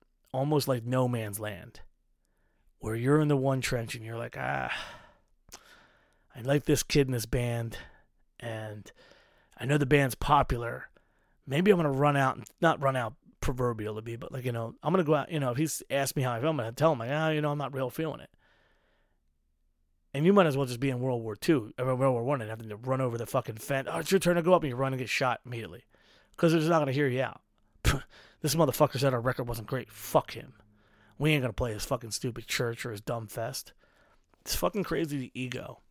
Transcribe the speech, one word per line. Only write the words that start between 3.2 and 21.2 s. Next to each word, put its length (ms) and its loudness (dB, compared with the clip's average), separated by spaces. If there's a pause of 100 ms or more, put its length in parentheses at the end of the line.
the 80 4
one 240 2
trench 360 -4
and 100 -10
you're 120 -8
like, 200 -8
"Ah, 340 -4 (1600)
I 60 -14
like 240 0
this 180 2
kid 240 4
in 60 -2
this 120 -2
band, 520 -2 (600)
and 520 -10 (640)
I 80 -8
know 120 4
the 80 0
band's 300 4
popular. 720 0 (580)
Maybe 240 6
I'm 60 6
gonna 140 2
run 240 4
out," 220 2
and 80 -14 (160)
not 200 4
run 140 2
out 200 -4 (240)
proverbial 560 -2
to 60 -6
be, 140 -8
but, 160 -12
like, 120 -8
you 80 -2
know, 300 -6
I'm 100 -2
gonna 120 4
go 120 4
out, 160 -2
you 80 -2
know, 120 0
if 60 -2
he's 320 -2
asked 260 0
me 80 0
how 100 0
I 60 -4
feel, 100 0
I'm 80 0
gonna 140 -4
tell 200 4
him, 80 0
like, 120 -6
"Ah, 180 0
you 120 0
know, 100 0
I'm 60 -4
not 160 -6
real 160 -4
feeling 300 -6
it." 100 -20 (1800)
And 120 2
you 80 8
might 140 8
as 100 2
well 80 0
just 140 -6
be 100 0
in 100 -2
World 220 -2